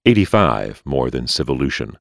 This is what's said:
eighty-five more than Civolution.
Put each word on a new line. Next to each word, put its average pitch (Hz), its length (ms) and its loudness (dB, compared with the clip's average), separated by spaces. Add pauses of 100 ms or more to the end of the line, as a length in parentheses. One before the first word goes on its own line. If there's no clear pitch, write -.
eighty-five 90 800 2
more 65 280 -2
than 62 140 -4
Civolution. 65 760 -4